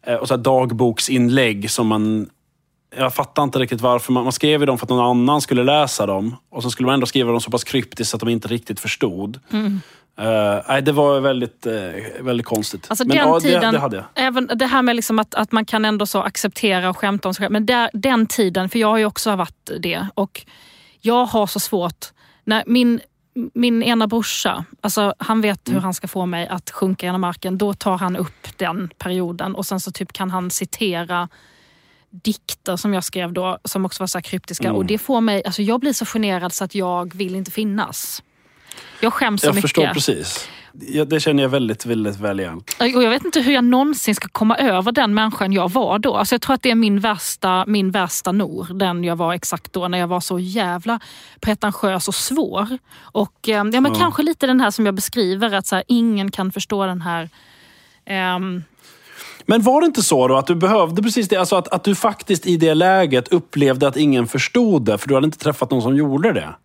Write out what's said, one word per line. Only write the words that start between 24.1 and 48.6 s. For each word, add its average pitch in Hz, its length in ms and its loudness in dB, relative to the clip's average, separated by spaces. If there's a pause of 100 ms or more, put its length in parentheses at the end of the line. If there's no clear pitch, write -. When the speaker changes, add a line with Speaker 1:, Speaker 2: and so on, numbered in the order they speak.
Speaker 2:
alltså, 202 360 0
han 220 240 0
vet 208 260 0
hur 240 60 -2
Speaker 1:
Mm. 185 100 0
Speaker 2:
han 185 100 -2
ska - 140 -10
få 185 180 -4
mig 175 220 -4
att - 240 -8
sjunka 190 340 -2
genom 180 160 -2
marken. 185 360 -4
Då 202 160 -2
tar 185 240 -2
han 180 180 -2
upp 180 320 -8 (100)
den 175 400 -4
perioden. 180 580 -6
Och 196 100 -6
sen 190 140 -6
så 185 120 -8
typ - 220 -10
kan 185 180 -6
han 180 200 -4
citera 175 760 -4 (800)
dikter - 640 -6
som 202 180 -2
jag 180 100 -2
skrev 180 300 -6
då, 185 300 -4
som 190 220 -2
också 185 180 -6
var 185 40 -4
så 180 100 -6
här 175 60 -6
kryptiska. - 440 -6
Speaker 1:
Mm. 214 100 0
Speaker 2:
Och 190 80 0
det 202 120 0
får 240 240 0
mig, 208 240 2
alltså, 190 160 -4
jag 226 180 2
blir 269 140 0
så 226 120 -4
generad 185 480 -2
så - 100 -4
att 185 120 -8
jag 180 400 -2
vill 185 200 -4
inte 185 160 -6
finnas. - 720 -4 (800)
Jag 226 120 2
skäms 214 280 0
så - 60 2
Speaker 1:
Jag 147 80 2
Speaker 2:
mycket. 196 140 0
Speaker 1:
förstår 156 240 2
precis. - 540 -4 (400)
Ja, 147 180 0
det 151 140 0
känner 143 240 2
jag 131 60 2
väldigt, 123 360 -2
väldigt 107 340 -2
väl 101 200 -2
igen. 87 180 -6 (220)
Speaker 2:
Och 247 240 2
jag 226 60 4
vet 254 160 -2
inte 330 160 0
hur 254 120 2
jag 254 100 4
någonsin 254 520 2
ska - 160 -10
komma 220 260 2
över 202 340 2
den 233 220 2
människan 214 400 0
jag 185 180 2
var 214 280 0
då. 220 160 0
Alltså 208 200 2
jag 233 60 -2
tror - 140 0
att 247 60 -6
det 254 100 2
är 226 40 2
min 208 240 4
värsta, 190 680 -2
min 202 240 0
värsta 185 400 -2
nor, 185 420 -2